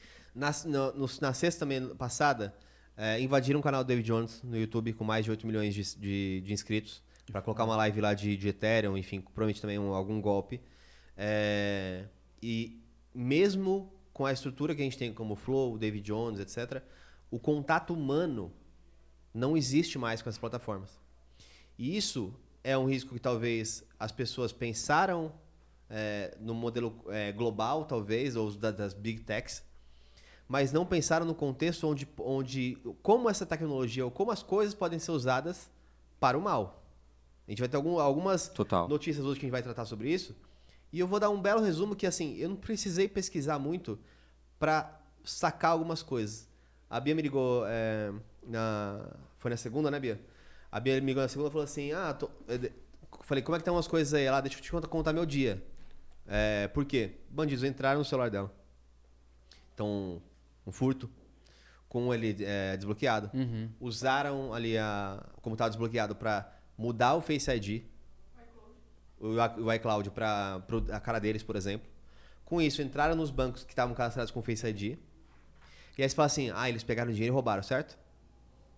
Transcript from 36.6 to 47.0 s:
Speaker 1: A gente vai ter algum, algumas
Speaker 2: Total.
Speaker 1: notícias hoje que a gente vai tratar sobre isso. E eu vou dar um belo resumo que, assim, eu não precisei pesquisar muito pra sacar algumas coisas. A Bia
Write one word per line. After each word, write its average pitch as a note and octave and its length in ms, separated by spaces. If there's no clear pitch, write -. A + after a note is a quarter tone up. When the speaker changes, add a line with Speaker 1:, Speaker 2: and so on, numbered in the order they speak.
Speaker 1:
A G#2+ 40
gente G#2+ 80
vai B2 100
ter C#3+ 80
algum, E3 220
algumas E3 480
Speaker 2:
Total. F2+ 400
Speaker 1:
notícias D3 360
hoje C3+ 160
que C#3+ 60
a - 20
gente B2 40
vai B2+ 100
tratar A#2 240
sobre A2 260
isso. F3 240
E D3+ 80
eu F3+ 80
vou G3+ 120
dar G#3 100
um G3+ 100
belo G3+ 220
resumo G3+ 340
que, G3+ 120
assim, D#3 300
eu D#3 120
não G3 60
precisei G3 540
pesquisar D#3 500
muito D3 400
pra D#3 420
sacar - 480
algumas E3 300
coisas. A2 480
A A#2 100
Bia C#3+ 140